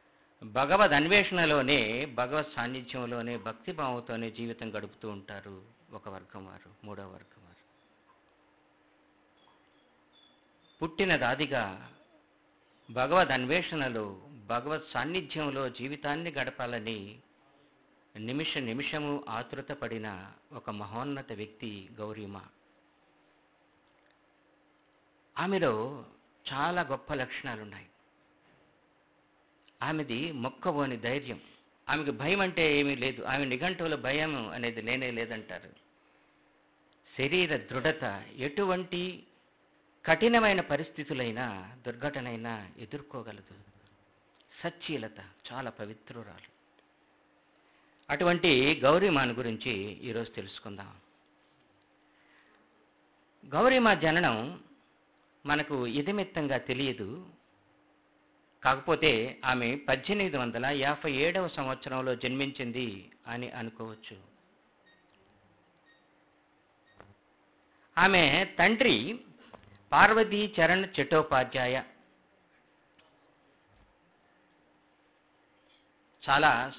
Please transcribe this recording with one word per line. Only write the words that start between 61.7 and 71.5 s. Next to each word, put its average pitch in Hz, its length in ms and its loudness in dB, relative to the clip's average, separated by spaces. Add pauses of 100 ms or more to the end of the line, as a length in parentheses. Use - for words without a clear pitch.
జన్మించింది 127 960 -4 (160)
అని 120 220 -8
అనుకోవచ్చు. 113 680 -12 (3750)
ఆమె 180 260 8 (360)
తండ్రి 208 380 6 (920)
పార్వతీ 208 500 8 (140)
చరణ్ 175 300 6 (100)
చట్టోపాధ్యాయ, 131 880 2 (4000)